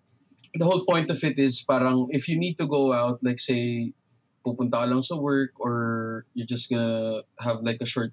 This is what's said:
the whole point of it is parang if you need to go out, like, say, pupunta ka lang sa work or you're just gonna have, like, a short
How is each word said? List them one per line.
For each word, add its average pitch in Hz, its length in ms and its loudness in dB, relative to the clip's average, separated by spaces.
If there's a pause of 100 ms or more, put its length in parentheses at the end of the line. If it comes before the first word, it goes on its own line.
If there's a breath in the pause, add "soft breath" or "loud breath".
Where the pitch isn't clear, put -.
(540)
the 165 100 0
whole 180 200 4
point 165 260 2
of - 140 -2
it 143 140 0
is 135 240 2
parang 127 480 2
if 139 180 -2
you 160 100 0
need 175 200 -2
to 165 80 0
go 139 260 2
out, 120 300 0
like, 123 160 0
say, 120 540 -2 (540)
pupunta 120 360 0
ka 123 60 0
lang 127 140 2
sa 170 140 -4
work 139 440 0
or 113 640 -2 (100)
you're 117 140 -6
just 120 220 -4
gonna 113 520 0 (180)
have, 117 220 -2
like, 113 180 -2
a 123 60 -4
short 117 260 -2